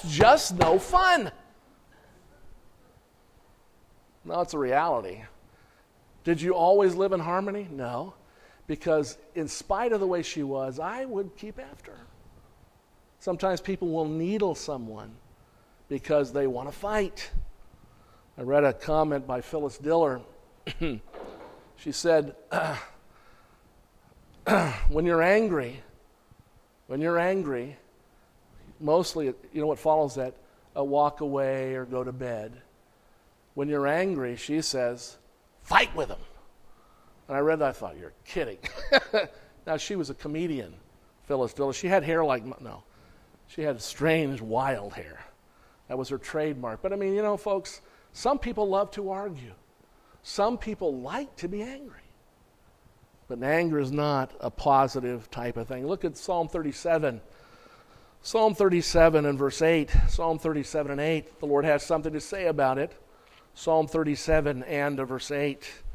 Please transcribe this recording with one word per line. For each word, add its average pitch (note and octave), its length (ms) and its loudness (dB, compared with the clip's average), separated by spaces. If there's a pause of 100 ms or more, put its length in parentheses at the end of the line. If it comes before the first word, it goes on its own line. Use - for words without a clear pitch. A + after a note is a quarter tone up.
just F#3+ 480 6
no E4+ 220 6
fun. F4+ 540 4 (3000)
No, E3+ 160 -4
it's F3 140 -4
a D#3 40 -4
reality. B2 640 0 (1080)
Did E3 140 0
you F3 100 2
always F#3 420 6
live F#3+ 180 0
in F3+ 80 0
harmony? F#3+ 500 -4
No, C3+ 420 -8 (540)
because D#3 500 0 (180)
in D#3+ 140 -6
spite A3+ 440 -2
of G#3 80 0
the G3 60 0
way F3+ 140 0
she D#3 220 -6
was, C3+ 360 -4
I A3 280 -6
would G3 320 -6
keep G#3+ 200 -14
after C#4 340 -20
her. A#3+ 140 -20 (1120)
Sometimes F3+ 440 -2
people F#3+ 260 -4
will D#3+ 160 -2
needle E3+ 500 -2
someone A2 560 -10 (800)
because C#3 420 -2
they C3+ 160 0
want B2+ 220 -4
to C#3+ 100 -14
fight. G#3 520 -4 (1080)
I - 60 -12
read C#3 200 4
a C3+ 120 4
comment D3+ 520 0
by B2+ 140 -4
Phyllis D3 380 -6
Diller. D3 480 2
<clears throat> - 760 -8 (800)
She D3+ 140 -8
said, D3+ 420 2 (180)
<clears throat> D#3+ 240 -2 (2000)
"When D#3+ 180 6
you're E3+ 160 4
angry, E3+ 580 2 (1080)
when C3+ 120 -4
you're E3+ 180 2
angry, D3+ 600 -2 (1000)
mostly, D#3 460 2
you C3 360 -6
know D3+ 60 2
what D3 100 0
follows D#3 380 2
that? B2+ 180 -4 (400)
A C#3 100 -2
walk D3 380 2
away C3+ 520 -2
or B2+ 120 -6
go B2+ 180 -4
to B2 80 -6
bed. A#2+ 480 -10 (920)
When C#3+ 140 -2
you're C#3+ 180 0
angry," D3 500 0
she D3 240 -4
says, B2 580 -4 (440)
"fight - 320 2
with D3+ 160 -4
'em." - 80 -10 (1080)
And C3+ 80 -4
I C#3 40 2
read D#3 200 2
that, C#3+ 80 2
I C3 40 0
thought, F2+ 240 -12
"You're E2 180 -18 (100)
kidding." A#2 340 -6 (540)
<laughs> G#3 160 0 (400)
Now, D#3+ 80 0
she - 180 -6
was D#3 160 -4
a C3+ 40 -12
comedian, D3+ 600 -6 (520)
Phyllis C3 260 -2
Diller. C#3 200 -2
She - 140 -6
had F3+ 160 4
hair D#3+ 220 2
like, B2+ 180 0
m-, B2 160 -12
no. A2 240 -16 (640)
She - 160 -10
had C#3 180 -2
strange, C#3+ 600 0
wild A2+ 540 -2
hair. D#2+ 260 -16 (640)
That B2+ 100 -6
was B2+ 120 -6
her C3+ 100 -4
trademark. B2+ 640 -4
But, F#3+ 100 -2
I G3 40 -2
mean, G3 180 -2
you G#3 80 0
know, G#3 140 0
folks, G3 460 -6 (300)
some C#4 280 0
people G#3+ 280 -2
love G3 240 0
to G3 180 -6
argue. F3+ 420 -8 (720)
Some A3 340 0
people E3+ 420 -4
like G#3 360 -8
to F3 120 -8
be G3+ 140 -6
angry. C4+ 380 -14 (1300)
But A#2+ 140 -8
anger D#3 360 2
is C3+ 140 0
not C#3+ 480 0
a A#2+ 100 -4
positive B2+ 800 2
type A#2+ 260 -8
of A2+ 120 -6
thing. B2+ 180 -8
Look F3+ 180 -4
at F3+ 120 -6
Psalm E3+ 320 -4
thirty-seven. D#3 720 -2 (1000)
Psalm A3 340 4
thirty-seven E3 680 6
and C#3+ 140 0
verse C#3 240 0
eight. D#3+ 280 4 (180)
Psalm E3 300 2
thirty-seven D3+ 520 -2
and C#3 100 -4
eight. D#3 400 -2
The D#3 60 -6
Lord C#3+ 180 4
has D3 180 4
something D#3 300 0
to D3+ 80 -6
say F#3+ 260 -4
about C#3 320 2
it. D#3 140 -2 (640)
Psalm D#3+ 320 2
thirty-seven D3 800 0
and C#3+ 340 -2
verse C3 320 -6
eight. C#3+ 400 -4 (240)